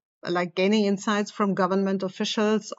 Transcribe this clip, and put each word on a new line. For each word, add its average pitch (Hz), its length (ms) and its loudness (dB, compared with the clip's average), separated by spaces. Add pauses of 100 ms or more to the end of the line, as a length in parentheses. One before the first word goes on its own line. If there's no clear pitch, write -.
(260)
like, 175 280 -2
gaining 202 320 4
insights 202 440 0
from 202 220 0
government 196 500 0
officials 214 760 -2